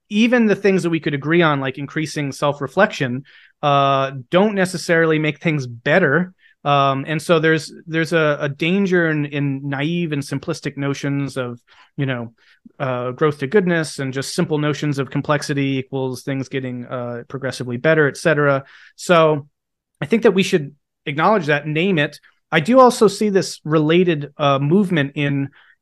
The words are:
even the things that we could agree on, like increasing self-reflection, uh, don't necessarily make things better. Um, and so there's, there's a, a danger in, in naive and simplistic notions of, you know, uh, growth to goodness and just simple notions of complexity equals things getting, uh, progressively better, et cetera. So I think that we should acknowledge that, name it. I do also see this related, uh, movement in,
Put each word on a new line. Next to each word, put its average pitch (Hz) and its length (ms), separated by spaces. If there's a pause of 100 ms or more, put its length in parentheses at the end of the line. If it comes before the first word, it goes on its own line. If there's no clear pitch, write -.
even 226 380
the 202 100
things 190 260
that 170 80
we 165 80
could 156 160
agree 147 260
on, 151 200
like 135 180
increasing 147 540
self-reflection, 143 920 (400)
uh, 139 480 (180)
don't 196 280
necessarily 165 640
make 151 180
things 147 300
better. 151 640 (300)
Um, 139 420
and 156 160
so 170 160
there's, 156 340 (140)
there's 160 260
a, 151 280
a 151 80
danger 175 600
in, 151 180
in 139 420
naive 156 420
and 143 100
simplistic 143 560
notions 139 600
of, 120 240 (360)
you 143 100
know, 120 280 (460)
uh, 127 320
growth 147 260
to 139 80
goodness 170 540
and 131 120
just 135 220
simple 170 240
notions 147 400
of 135 120
complexity 139 680
equals 131 460
things 135 240
getting, 127 380
uh, 120 420
progressively 127 480
better, 156 320
et - 80
cetera. 147 480 (320)
So 156 520 (520)
I 143 60
think 226 180
that 208 100
we 190 80
should 151 320 (320)
acknowledge 165 400
that, 147 220
name 160 320
it. 147 180 (320)
I 160 80
do 233 220
also 240 260
see 208 220
this 190 340
related, 160 760
uh, 143 220
movement 151 560
in, 143 360 (320)